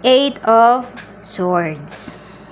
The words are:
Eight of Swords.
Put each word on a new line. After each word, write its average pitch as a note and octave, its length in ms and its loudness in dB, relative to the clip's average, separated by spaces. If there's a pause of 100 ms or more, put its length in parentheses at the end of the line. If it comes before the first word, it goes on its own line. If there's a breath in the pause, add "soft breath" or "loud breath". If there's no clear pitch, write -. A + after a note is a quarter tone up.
Eight C4 400 2
of A#3 480 4 (320)
Swords. E3+ 880 -6 (420 loud breath)